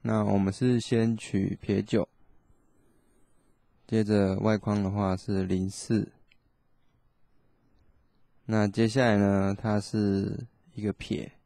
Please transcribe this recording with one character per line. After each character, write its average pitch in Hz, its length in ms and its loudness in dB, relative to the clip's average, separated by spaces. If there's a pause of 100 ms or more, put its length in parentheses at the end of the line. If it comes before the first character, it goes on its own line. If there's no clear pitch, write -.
那 110 240 -2
我 98 140 2
们 98 120 2
是 123 300 0
先 113 380 0
取 98 420 -2
撇 101 220 0
九， 104 260 0 (1800)
接 110 160 0
着 101 360 2
外 107 180 2
框 104 260 -2
的 95 80 0
话 98 240 0
是 95 300 -2
零 92 240 -2
四。 - 420 -2 (2250)
那 107 200 2
接 110 220 2
下 123 160 2
来 107 140 4
呢， 98 360 2
它 104 240 -2
是 101 680 -2 (260)
一 104 100 -10
个 104 120 -4
撇。 - 360 -8 (160)